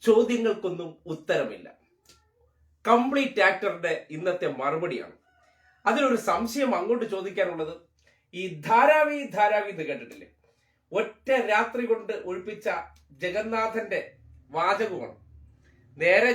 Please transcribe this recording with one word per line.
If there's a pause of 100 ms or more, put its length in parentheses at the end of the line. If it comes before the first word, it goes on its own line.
ചോദ്യങ്ങൾക്കൊന്നും (240)
ഉത്തരമില്ല. (1200)
കംപ്ലീറ്റ്
ആക്ടറുടെ (220)
ഇന്നത്തെ (140)
മറുപടിയാണ്. (680)
അതിലൊരു (120)
സംശയം
അങ്ങോട്ട്
ചോദിക്കാനുള്ളത്, (600)
ഈ (220)
ധാരാവി (160)
ധാരാവി
എന്ന്
കേട്ടിട്ടില്ലേ? (720)
ഒറ്റ (200)
രാത്രി
കൊണ്ട് (140)
ഒഴിപ്പിച്ച (540)
ജഗന്നാഥന്റെ (560)
വാചകമാണ്. (840)
നേരെ